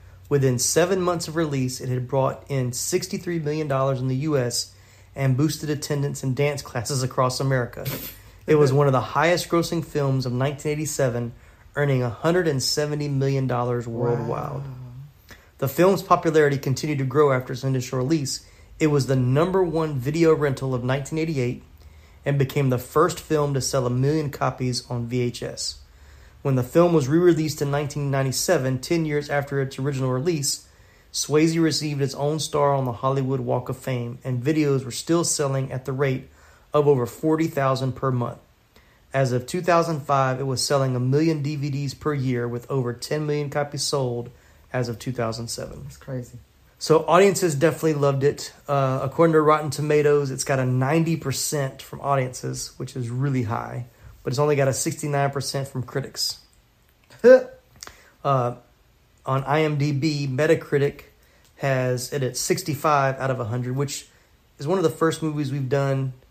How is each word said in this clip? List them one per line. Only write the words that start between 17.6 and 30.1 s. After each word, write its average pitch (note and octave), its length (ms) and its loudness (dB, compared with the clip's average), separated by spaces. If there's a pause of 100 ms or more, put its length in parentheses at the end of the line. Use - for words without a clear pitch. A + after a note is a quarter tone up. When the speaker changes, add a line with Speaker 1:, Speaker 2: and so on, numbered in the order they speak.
Speaker 1:
initial C3 360 -2
release. C3+ 460 -2 (340)
It D#3 80 4
was C#3+ 200 2
the C3+ 80 2
number D3+ 480 2
one D#3 360 -2
video D#3 340 4
rental C3+ 420 0
of A#2 80 -4
nineteen C#3 360 -2
eighty-eight C3+ 420 -2 (640)
and C#3+ 140 2
became C3+ 320 2
the B2 80 0
first E3 400 2
film D3 340 0
to C3 80 0
sell B2+ 240 -2
a B2 60 0
million C#3+ 400 0
copies B2+ 580 -4
on A#2+ 160 -6
V A#2+ 160 -2
H A#2+ 220 -4
S. - 380 -10 (640)
When C#3 80 2
the B2+ 80 4
film E3+ 320 4
was C#3+ 140 4
re-released D#3 560 4
in C#3+ 80 0
nineteen C#3+ 400 -2
ninety-seven, C3+ 680 0
ten E3 260 -2
years D3 280 -2
after C#3 320 -2
its C3+ 160 -8
original C3 320 -2